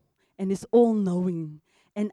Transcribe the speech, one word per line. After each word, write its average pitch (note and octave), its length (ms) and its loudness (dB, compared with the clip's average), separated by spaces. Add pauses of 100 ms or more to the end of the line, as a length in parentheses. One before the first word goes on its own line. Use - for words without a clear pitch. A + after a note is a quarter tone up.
(400)
and F#3+ 120 -4
is F#3+ 200 -6
all-knowing. F#3 880 2 (340)
And G#3 180 -4